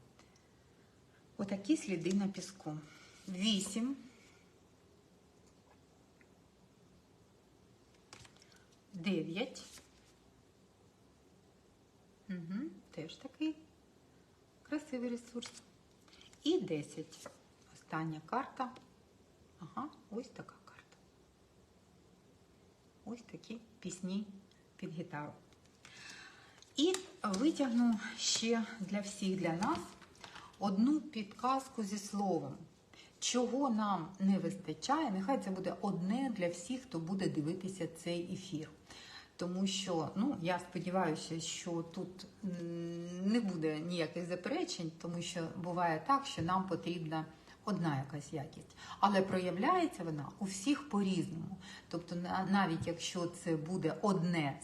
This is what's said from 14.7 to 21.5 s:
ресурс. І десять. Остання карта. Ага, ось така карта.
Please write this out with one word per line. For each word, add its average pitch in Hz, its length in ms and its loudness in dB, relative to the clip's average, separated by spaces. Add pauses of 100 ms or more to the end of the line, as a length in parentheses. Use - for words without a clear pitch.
ресурс. 240 520 -8 (840)
І 311 160 4
десять. 156 680 -6 (460)
Остання 160 520 -4
карта. 254 460 -2 (840)
Ага, 233 300 -4 (220)
ось 233 180 -6
така - 260 -14 (100)
карта. - 320 -20 (2000)